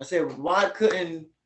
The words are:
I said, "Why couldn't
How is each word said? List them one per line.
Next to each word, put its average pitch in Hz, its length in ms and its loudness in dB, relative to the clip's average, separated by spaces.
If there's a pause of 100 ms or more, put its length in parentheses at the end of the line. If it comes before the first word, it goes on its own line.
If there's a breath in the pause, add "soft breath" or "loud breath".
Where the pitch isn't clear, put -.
I 135 40 -14
said, 143 340 -2
"Why 185 320 2
couldn't 175 560 0 (200)